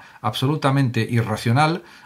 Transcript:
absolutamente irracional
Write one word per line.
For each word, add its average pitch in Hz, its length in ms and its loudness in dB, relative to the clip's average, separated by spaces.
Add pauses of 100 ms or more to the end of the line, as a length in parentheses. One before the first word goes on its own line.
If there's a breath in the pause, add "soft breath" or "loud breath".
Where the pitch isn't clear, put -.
(220 loud breath)
absolutamente 135 800 0
irracional 120 800 0 (240 loud breath)